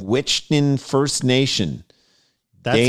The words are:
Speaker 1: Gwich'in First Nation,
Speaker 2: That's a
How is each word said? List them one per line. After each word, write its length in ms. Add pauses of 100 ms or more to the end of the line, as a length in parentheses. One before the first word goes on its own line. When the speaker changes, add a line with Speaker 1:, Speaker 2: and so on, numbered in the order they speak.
Speaker 1:
Gwich'in 800
First 420
Nation, 600 (800)
Speaker 2:
That's 160
a 80